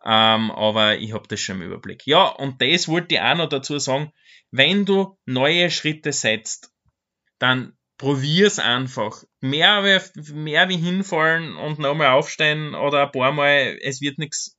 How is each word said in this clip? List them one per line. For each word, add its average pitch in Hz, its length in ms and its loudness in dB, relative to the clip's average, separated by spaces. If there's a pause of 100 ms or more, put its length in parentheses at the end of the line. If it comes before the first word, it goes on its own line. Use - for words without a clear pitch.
ähm, 110 480 4
aber 107 460 0
ich 110 160 -10
hab 107 140 -10
das 104 140 -6
schon 95 160 -6
im 87 100 -10
Überblick. 92 400 -14
Ja, 165 200 4
und 131 340 -8
das 135 260 2
wollte 170 280 -2
ich 90 60 0
auch 123 140 0
noch 165 140 -2
dazu 143 280 -4
sagen, 143 360 -4 (360)
wenn 170 360 2
du 190 400 0
neue 151 440 2
Schritte 151 440 -4
setzt, - 580 -4 (640)
dann 127 360 0 (240)
probier's 147 640 2
einfach. 120 640 -4 (180)
Mehr 170 420 2
wie, 185 500 0
mehr 151 360 0
wie 185 80 -2
hinfallen 165 800 -2
und 147 240 -6
nochmal 147 320 2
aufstehen 151 640 0
oder 143 280 2
ein 139 80 -2
paar 131 220 2
Mal, 143 480 2
es 131 200 -6
wird 143 160 -4
nix, - 420 -8